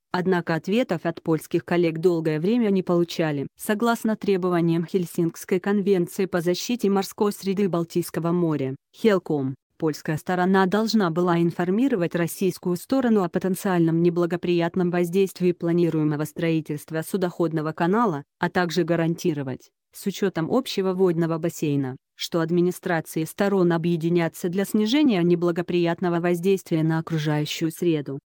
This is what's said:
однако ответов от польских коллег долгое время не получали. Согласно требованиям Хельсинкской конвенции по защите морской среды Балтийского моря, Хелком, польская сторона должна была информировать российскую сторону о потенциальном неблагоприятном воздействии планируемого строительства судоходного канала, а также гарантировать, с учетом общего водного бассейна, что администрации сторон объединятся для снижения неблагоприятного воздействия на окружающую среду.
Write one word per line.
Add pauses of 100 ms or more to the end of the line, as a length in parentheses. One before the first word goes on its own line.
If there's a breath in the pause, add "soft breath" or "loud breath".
(100)
однако
ответов
от
польских
коллег
долгое
время
не
получали. (120)
Согласно
требованиям
Хельсинкской
конвенции
по
защите
морской
среды
Балтийского
моря, (220)
Хелком, (220)
польская
сторона
должна
была
информировать
российскую
сторону
о
потенциальном
неблагоприятном
воздействии
планируемого
строительства
судоходного
канала, (160)
а
также
гарантировать, (220)
с
учетом
общего
водного
бассейна, (180)
что
администрации
сторон
объединятся
для
снижения
неблагоприятного
воздействия
на
окружающую
среду.